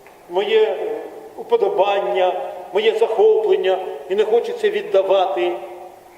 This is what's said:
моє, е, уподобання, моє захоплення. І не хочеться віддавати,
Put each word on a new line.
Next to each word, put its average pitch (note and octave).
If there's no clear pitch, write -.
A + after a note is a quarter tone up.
моє, G#3
е, -
уподобання, F#3+
моє G#3+
захоплення. G3+
І F#3+
не G#3+
хочеться A3
віддавати, F#3+